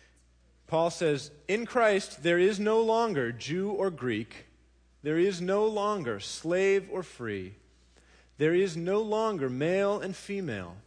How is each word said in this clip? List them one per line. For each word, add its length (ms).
Paul 240
says, 400
"In 180
Christ 560
there 160
is 220
no 200
longer 520
Jew 400
or 180
Greek, 560
there 160
is 240
no 240
longer 540
slave 720
or 100
free, 540
there 160
is 240
no 240
longer 480
male 500
and 160
female 720